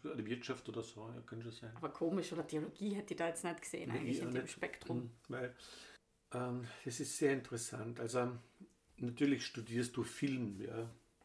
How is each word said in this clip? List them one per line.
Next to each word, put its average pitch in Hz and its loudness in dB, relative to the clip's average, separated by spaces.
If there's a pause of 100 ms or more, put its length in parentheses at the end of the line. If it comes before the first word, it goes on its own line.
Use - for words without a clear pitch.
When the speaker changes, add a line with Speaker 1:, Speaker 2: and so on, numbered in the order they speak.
Speaker 1:
oder, 156 -2
oder 131 0
Wirtschaft 120 -2
oder 113 -2
so, 110 -8
ja, 120 -8
könnte 113 -6
schon 117 -6
sein. 117 -10
Speaker 2:
Aber 123 -2
komisch, 165 2
oder 160 0
Theologie 156 0
hätte 202 -2
ich - -4
da 170 2
jetzt 170 0
nicht 170 -2
gesehen, - -4
Speaker 1:
Nee, - 2
Speaker 2:
eigentlich 123 2
Speaker 1:
ich - 0
Speaker 2:
in - 0
Speaker 1:
auch 123 0
Speaker 2:
dem - 2
Speaker 1:
nicht. - -6
Speaker 2:
Spektrum. - -2
Speaker 1:
Mhm, 120 -4 (200)
weil, 123 -2 (760)
ähm, 123 0 (200)
das 120 0
ist - 0
sehr 139 8
interessant. 117 -2
Also, 123 4 (680)
natürlich 127 4
studierst 117 0
du 120 4
Film, 117 0
ja. 113 -2 (360)